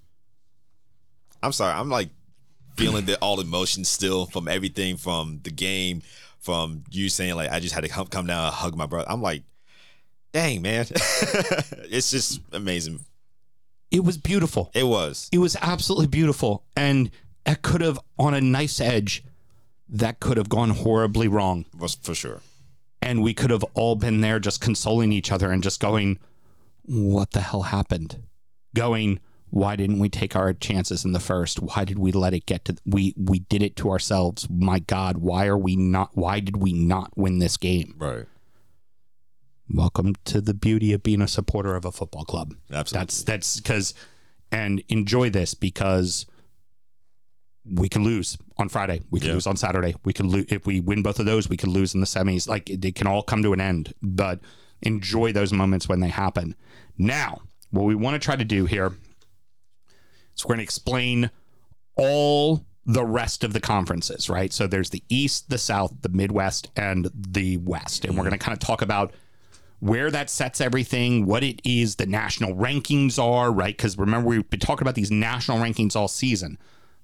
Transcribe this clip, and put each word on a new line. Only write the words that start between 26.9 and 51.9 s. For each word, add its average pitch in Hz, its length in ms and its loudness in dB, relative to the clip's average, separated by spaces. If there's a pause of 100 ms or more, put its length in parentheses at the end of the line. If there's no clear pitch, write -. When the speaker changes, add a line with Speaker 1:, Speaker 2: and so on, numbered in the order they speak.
Speaker 2:
the 101 100 0
hell 98 220 -2
happened?" 90 600 -4 (520)
Going, 110 440 2 (320)
"Why 101 240 2
didn't 101 240 0
we 101 100 2
take - 260 -4
our 95 180 4
chances 92 520 -2
in 92 80 0
the 87 60 2
first? 90 420 -2
Why 98 240 -2
did 98 140 -4
we 92 120 4
let 92 220 2
it 87 140 -4
get 90 180 -2
to, 87 100 -4 (100)
we, 98 300 2
we 92 240 2
did 101 220 0
it 104 160 0
to 101 140 0
ourselves. 92 580 0
My 92 300 2
God, 92 380 -2
why 90 280 0
are 101 120 2
we 92 180 2
not, 92 420 2
why 95 220 0
did 98 180 -4
we 95 160 2
not 87 420 2
win 95 240 2
this 87 180 2
game?" 90 420 0
Speaker 1:
Right. 60 260 -6 (1400)
Speaker 2:
Welcome 90 480 2 (100)
to 104 160 -2
the 104 120 0
beauty 110 400 2
of 101 80 0
being 104 200 2
a 98 60 2
supporter 98 480 -2
of 90 100 -6
a 90 60 -4
football 76 320 -10
club. 78 300 -6 (180)
Speaker 1:
Absolutely. 76 340 -4
Speaker 2:
That's, - 180 -6
that's - 380 -4
'cause, 104 320 -2 (580)
and 101 380 -2
enjoy 110 420 2
this 92 240 0
because 92 720 0 (1400)
we 92 240 0
can 104 140 2
lose 107 340 0 (200)
on 101 120 -2
Friday. 92 400 -2
We 90 100 -2
can 78 100 0
Speaker 1:
Yeah. 82 60 2
Speaker 2:
lose 90 120 -2
on 95 100 -2
Saturday. 90 460 0
We 95 100 0
can 98 160 0
lo-, 98 200 2
if 101 180 -2
we 98 140 2
win 101 200 0
both 101 180 0
of 107 60 0
those, 110 240 2
we 92 80 -2
can 92 140 0
lose 95 240 2